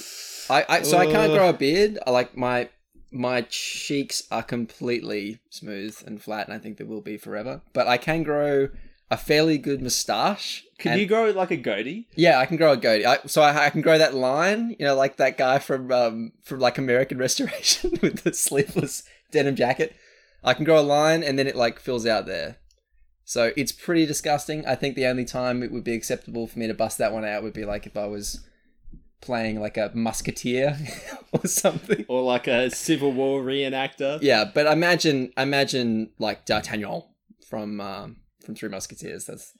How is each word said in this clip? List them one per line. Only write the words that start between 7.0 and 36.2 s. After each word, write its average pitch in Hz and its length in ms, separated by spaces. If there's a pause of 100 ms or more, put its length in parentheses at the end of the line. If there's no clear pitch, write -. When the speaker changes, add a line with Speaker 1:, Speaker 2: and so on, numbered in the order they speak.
Speaker 1:
be 104 160
forever. 107 420 (140)
But 123 120
I 123 120
can 160 240
grow 147 460 (420)
a 120 80
fairly 156 400
good 135 240
moustache. 127 840 (140)
Speaker 2:
Could - 140
Speaker 1:
and 196 100
Speaker 2:
you 202 40
grow, 220 260
like, 185 180
a 175 80
goatee? 123 560
Speaker 1:
Yeah, 160 240
I 131 80
can 170 100
grow 156 160
a 131 60
goatee. 110 260
I, 127 220
so 156 160
I, 147 240
I - 20
can 151 140
grow 160 160
that 147 160
line, 175 640
you 151 80
know, 139 80
like 135 240
that 135 180
guy 135 220
from, 131 340
um, 117 400 (100)
from, 135 180
like, 123 180
American 131 400
<laughs> 127 80
Restoration - 720
with - 220
the 170 100
sleeveless - 680 (300)
denim 143 240
jacket. 127 400 (480)
I 127 80
can 147 140
grow 160 120
a 151 40
line, 151 420
and 139 140
then 135 80
it, 139 100
like, 117 240
fills 123 260
out 104 200
there. 85 320 (680)
So 117 320
it's 135 160
pretty 170 320
disgusting. 151 600
I 135 80
think 131 200
the 131 120
only 127 180
time 123 380
it 120 100
would 117 120
be 117 100
acceptable 117 520
for 113 120
me 117 80
to 110 80
bust 113 240
that 107 160
one 110 100
out 104 180
would 107 120
be, 107 100
like, 104 220
if 104 100
I 104 100
was 101 380 (760)
playing, 110 400
like, 107 160
a 104 180
musketeer 123 840 (300)
<laughs> - 260
or - 140
something. - 600
Speaker 2:
Or, 127 140
like, 123 260
a 127 220
Civil 143 420
War 135 300
reenactor. 135 800
Speaker 1:
Yeah, 123 320
but 147 140
imagine, 160 720
imagine, 131 840
like, 107 260